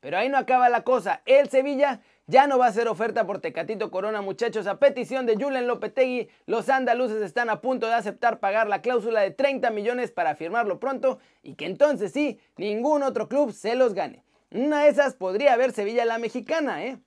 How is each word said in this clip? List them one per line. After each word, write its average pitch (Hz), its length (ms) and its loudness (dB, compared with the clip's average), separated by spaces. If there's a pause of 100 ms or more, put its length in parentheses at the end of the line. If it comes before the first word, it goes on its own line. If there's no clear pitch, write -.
Pero 147 180 -4
ahí 233 100 0
no 277 80 0
acaba 254 320 4
la 233 140 2
cosa. 214 440 0
El 269 220 6
Sevilla 269 520 0 (260)
ya 262 220 6
no 269 100 2
va 247 80 6
a 233 40 4
hacer 233 180 0
oferta 220 360 -2
por 190 140 -6
Tecatito 165 540 -6
Corona, 208 280 -4
muchachos. 202 460 -4
A 196 140 -4
petición 262 460 0
de 220 100 2
Julen 254 320 -2
Lopetegui, 247 600 -2 (180)
los 202 240 -4
andaluces 247 520 0
están 226 280 -4
a 202 100 -2
punto 240 260 -2
de 226 80 0
aceptar 226 460 -2
pagar 214 260 0
la 202 160 -2
cláusula 226 380 0
de 196 100 0
treinta 262 400 0
millones 226 400 -4
para 165 240 -2
firmarlo 190 460 -4
pronto 262 400 -2 (200)
y - 140 -18
que 147 120 -10
entonces 226 440 0
sí, 277 300 -4 (160)
ningún 240 480 -2
otro 226 240 -4
club 262 240 0
se 233 240 -4
los 247 180 2
gane. 160 300 -8 (260)
Una 294 320 0
de 302 60 8
esas 285 260 2
podría 208 380 2
haber 240 180 2
Sevilla 220 340 -2
la 226 140 0
mexicana, 233 680 -4
¿eh? 254 220 -10